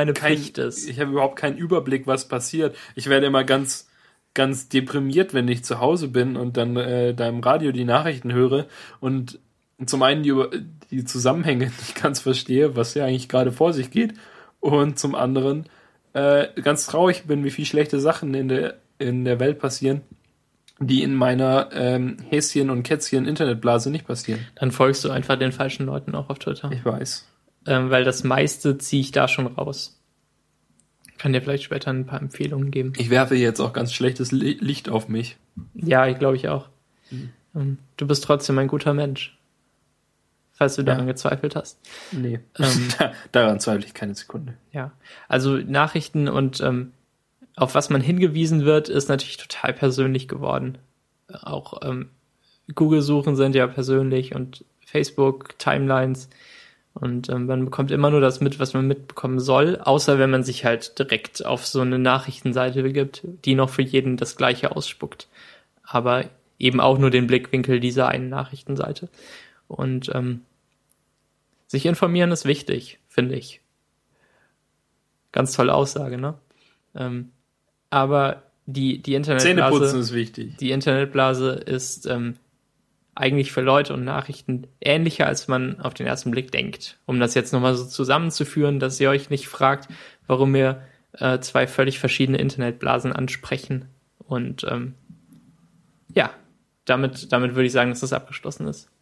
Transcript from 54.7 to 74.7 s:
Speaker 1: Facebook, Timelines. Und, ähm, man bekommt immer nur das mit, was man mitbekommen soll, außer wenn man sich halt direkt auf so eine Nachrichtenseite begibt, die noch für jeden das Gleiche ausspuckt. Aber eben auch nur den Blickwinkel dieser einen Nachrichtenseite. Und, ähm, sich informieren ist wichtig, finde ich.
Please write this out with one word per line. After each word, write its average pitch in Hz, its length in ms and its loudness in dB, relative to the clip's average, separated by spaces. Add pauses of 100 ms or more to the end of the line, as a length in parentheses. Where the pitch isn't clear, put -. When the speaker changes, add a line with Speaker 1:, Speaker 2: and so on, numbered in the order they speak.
Speaker 1:
Facebook, 135 720 0
Timelines. 131 720 0 (640)
Und, 123 380 -6
ähm, 123 160 -4
man 131 180 0
bekommt 135 260 -2
immer 143 200 4
nur 147 100 6
das 131 220 4
mit, 139 160 0
was 135 160 -2
man 131 120 0
mitbekommen 131 540 -4
soll, 139 380 4
außer 143 400 4
wenn 135 120 6
man 131 120 2
sich 127 240 -6
halt 117 320 -2
direkt - 480 -2
auf 123 200 -4
so 135 140 -2
eine 127 180 0
Nachrichtenseite 127 840 0
begibt, 135 400 -2 (240)
die 135 80 4
noch 131 160 4
für 135 120 0
jeden 131 360 2
das - 180 -4
Gleiche 127 400 0
ausspuckt. - 500 -10 (580)
Aber 123 420 0 (320)
eben 127 220 4
auch 131 180 6
nur 135 120 6
den 123 160 4
Blickwinkel 123 540 2
dieser 123 280 2
einen 127 200 -2
Nachrichtenseite. 139 800 -8 (580)
Und, 131 480 -4
ähm, 123 280 -4 (1200)
sich 139 200 -2
informieren 175 460 2
ist 160 140 -4
wichtig, - 600 -2
finde 127 300 -2
ich. - 240 -14 (1700)